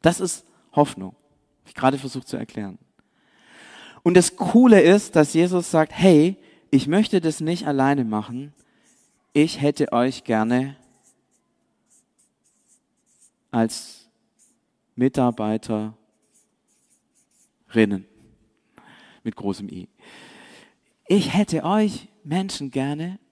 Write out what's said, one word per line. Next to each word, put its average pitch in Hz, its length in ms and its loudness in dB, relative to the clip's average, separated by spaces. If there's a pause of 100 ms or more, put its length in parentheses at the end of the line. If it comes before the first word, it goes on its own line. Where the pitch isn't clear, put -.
Das 175 180 0
ist - 240 -8 (280)
Hoffnung. 98 440 -2 (460)
Hab - 60 -20
ich - 60 -20
gerade 135 240 0
versucht 131 300 -12
zu 131 80 -10
erklären. 107 420 -10 (1200)
Und 175 120 2
das 180 220 4
Coole 220 460 6
ist, 190 340 4
dass 151 160 4
Jesus 175 380 0
sagt, 156 240 0
"Hey, 175 420 4 (340)
ich 131 160 2
möchte 185 360 0
das 156 180 -4
nicht 160 260 -6
alleine 139 380 -2
machen. 117 480 -8 (800)
Ich 151 300 0
hätte 143 300 -2
euch 127 320 -2
gerne 123 520 -2 (2750)
als - 520 -6 (920)
Mitarbeiterinnen." 110 1000 -4 (3250)
Mit 113 140 -10
großem 98 340 -8
I. - 180 -16 (1200)
"Ich 185 240 2
hätte 170 320 -2
euch 208 440 -2 (160)
Menschen 160 460 -6
gerne 147 480 -6 (140)